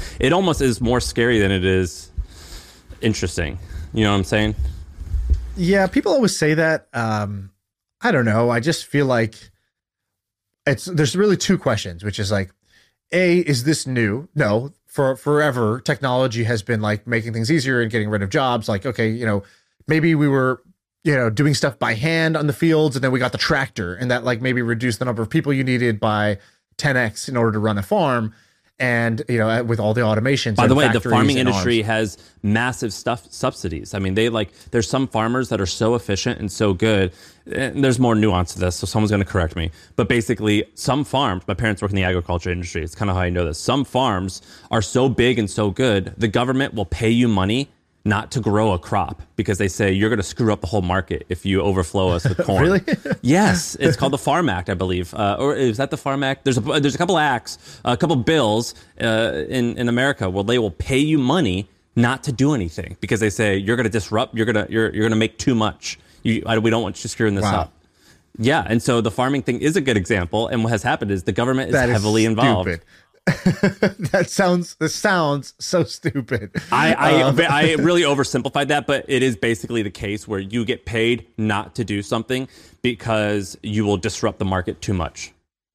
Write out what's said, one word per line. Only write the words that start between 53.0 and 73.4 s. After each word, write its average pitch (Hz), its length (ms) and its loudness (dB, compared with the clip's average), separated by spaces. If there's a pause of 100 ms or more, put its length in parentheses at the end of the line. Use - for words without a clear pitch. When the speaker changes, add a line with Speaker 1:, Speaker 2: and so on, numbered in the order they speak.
Speaker 1:
Yes. 175 560 2
It's 143 180 2
called 135 160 0
the 139 60 -4
Farm 160 280 0
Act, 92 220 -2
I 98 60 0
believe. 90 400 -2
Uh, 101 240 0
or 139 160 0
is 117 220 0
that 135 120 -2
the 151 80 -6
Farm 139 240 -4
Act? 135 240 -4
There's 123 140 2
a, - 20 -2
there's 139 320 0
a - 60 -8
couple 180 180 2
acts, - 680 -2
a - 140 0
couple 165 200 2
bills, 120 580 2 (260)
uh, 110 480 0
in, 120 300 -2
in 120 100 0
America 120 400 0
where 98 140 -2
they 120 160 2
will 107 100 0
pay 135 300 -2
you 156 180 2
money 123 500 0 (280)
not 120 300 2
to 147 60 -4
do 135 220 2
anything 87 480 -6
because 104 200 0
they 107 100 2
say, 104 260 2
"You're 101 180 0
gonna 117 140 0
disrupt, 107 460 -2
you're 113 100 2
gonna, 107 240 0
you're, 110 240 0
you're 107 100 0
gonna 110 120 2
make 110 240 0
too 131 160 2
much. - 420 -2 (240)
You, 113 240 -2
I, 113 140 0
we 110 100 2
don't 113 140 0
want 98 200 -8
you - 40 -10
screwing 107 260 0
this 98 100 0
Speaker 2:
Wow. 101 180 0
Speaker 1:
up." - 120 -8 (640)
Yeah, 135 300 0
and 113 160 0
so 120 180 2
the 110 80 0
farming 131 320 -2
thing 120 200 -4
is 156 140 0
a 180 60 2
good 127 160 0
example, 98 500 0
and 117 160 -2
what 113 60 0
has 113 140 0
happened 123 260 -2
is 95 140 -2
the - 80 -2
government 123 380 0
is - 40 0
Speaker 2:
That 123 160 2
is 120 40 2
Speaker 1:
heavily 107 320 2
involved. 110 440 2
Speaker 2:
stupid. 82 160 -8 (420)
<laughs> - 840 0